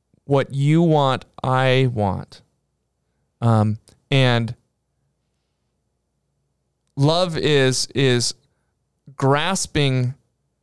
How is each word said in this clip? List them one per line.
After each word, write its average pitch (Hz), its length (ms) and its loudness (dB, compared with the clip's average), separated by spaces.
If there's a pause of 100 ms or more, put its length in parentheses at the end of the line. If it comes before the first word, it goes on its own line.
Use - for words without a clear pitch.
(260)
what 135 280 0
you 147 300 2
want, 143 420 0 (180)
I 131 480 2
want. 98 520 -6 (1000)
Um, 110 380 0 (320)
and 120 440 0 (2500)
love 160 420 0
is, 131 560 0
is 127 400 0 (840)
grasping 139 1000 -2 (500)